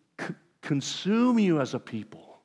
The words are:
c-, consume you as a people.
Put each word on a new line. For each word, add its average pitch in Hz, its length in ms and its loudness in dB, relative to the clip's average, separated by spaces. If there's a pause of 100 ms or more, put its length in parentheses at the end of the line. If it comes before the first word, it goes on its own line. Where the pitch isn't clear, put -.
(200)
c-, - 140 -8 (260)
consume 220 760 0
you 175 220 4
as 127 140 -2
a 123 60 -4
people. - 640 -14